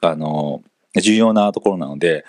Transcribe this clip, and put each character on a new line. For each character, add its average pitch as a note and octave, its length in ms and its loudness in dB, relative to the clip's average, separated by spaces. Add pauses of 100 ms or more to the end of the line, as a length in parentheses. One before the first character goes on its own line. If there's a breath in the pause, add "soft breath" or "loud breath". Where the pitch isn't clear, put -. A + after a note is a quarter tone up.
あ E2 160 0
の、 D2+ 460 -6 (320)
重 G#2+ 200 2
要 A2+ 160 4
な G#2 220 2
と - 80 -8
こ G2+ 100 2
ろ F#2+ 60 -4
な D2 100 -6
の C#2+ 100 -12
で、 D#2 320 -2